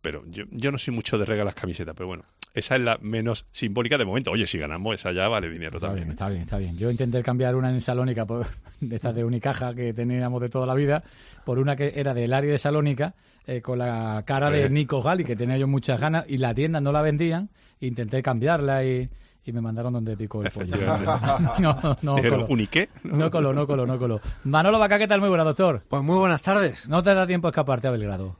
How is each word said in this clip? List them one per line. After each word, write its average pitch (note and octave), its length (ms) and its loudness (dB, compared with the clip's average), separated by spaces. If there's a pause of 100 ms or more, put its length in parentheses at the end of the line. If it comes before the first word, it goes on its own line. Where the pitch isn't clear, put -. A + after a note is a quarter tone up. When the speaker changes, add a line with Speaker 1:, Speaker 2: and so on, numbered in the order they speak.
Speaker 1:
Pero D2+ 260 -8
yo, G2 240 -12
yo C3+ 220 -2
no C3+ 60 -6
soy B2+ 140 -6
mucho A#2 240 -4
de G#2 80 2
regalar G#2 300 -2
camisetas, E2+ 400 -8
pero F2+ 140 -10
bueno, F2 160 -12 (300)
esa A#2+ 200 -2
es C3 60 2
la A#2 200 0
menos A2 520 -2
simbólica A#2+ 440 0
de B2 80 2
momento. G2+ 280 -2
Oye, G#2+ 160 0
si F#2 100 -2
ganamos, E2+ 380 -4
esa F2+ 160 -4
ya F#2 160 2
vale G#2 200 0
dinero E2 280 -8
Speaker 2:
Está E2 100 -6
Speaker 1:
también. E2+ 200 -6
Speaker 2:
bien, D#2+ 60 -6
está F#2+ 160 -6
bien, F#2 140 -4
está E2+ 160 -4
bien. F2 180 -4
Yo A2+ 140 -2
intenté A#2+ 320 0
cambiar B2 320 0
una C3 160 0
en B2+ 100 0
Salónica, B2 460 -2
por, A#2 180 -4 (200)
<laughs> - 160 -18
de A#2 160 -6
estas A#2 180 -4
de A#2 80 -2
Unicaja B2 540 -2
que A#2+ 160 -4
teníamos B2 500 -2
de B2 60 -4
toda B2+ 180 -2
la C3 80 0
vida, C#3+ 300 2 (400)
por B2+ 160 0
una C#3 160 2
que C#3+ 180 -2
era C#3 200 -2
del A#2+ 180 0
área C#3 180 2
de C#3+ 80 2
Salónica, D3 560 0 (320)
eh, B2+ 140 -6
con B2+ 180 -4
la A2+ 480 -2
cara C#3+ 240 0
de D3 140 4
Speaker 1:
Eh. C3+ 60 2
Speaker 2:
Nico C#3+ 320 0
Gali, E3+ 220 2
que A#2+ 120 -4
tenía B2 200 0
yo C3+ 120 0
muchas C3+ 320 0
ganas, D#3 280 0
y C#3 100 -2
la B2 140 0
tienda D3+ 280 0
no C#3 100 2
la D3+ 120 2
vendían, E3 480 0 (280)
intenté B2 460 -4
cambiarla C3+ 600 2
y, B2+ 240 0 (360)
y A#2+ 80 -8
me A#2 80 -4
mandaron A2+ 320 -4
donde A2 240 -2
picó G#2 260 -6
el G#2 80 -2
pollo. F#2 240 -6
Speaker 1:
Efectivamente. G2 360 0
Speaker 2:
<laughs> C#3+ 500 2
No, D3+ 420 4
no C#3 140 2
Speaker 1:
Dijeron, B2 240 4
Speaker 2:
coló. A#2 120 0
Speaker 1:
"¿Un A#2 80 4
y G#2 60 2
qué?". F3 220 0 (160)
Speaker 2:
No D#3 260 2
coló, D3+ 220 2
no C#3+ 160 0
coló, C3+ 180 0
no B2+ 140 -2
coló. A2+ 200 0 (220)
Manolo E3 380 4
Vaca, G#3 180 4
¿qué G#3+ 80 2
tal? G3+ 140 4
Muy G3+ 80 4
buena, E3+ 160 4
doctor. D#3 440 2
Speaker 3:
Pues C#3 140 0
muy E3+ 160 4
buenas F3+ 240 4
tardes. F#3+ 460 0
Speaker 2:
¿No E3+ 160 2
te G3 100 6
da F#3+ 100 4
tiempo F3 220 0
a D#3+ 40 2
escaparte C3+ 360 0
a B2+ 60 2
Belgrado? G2 480 -4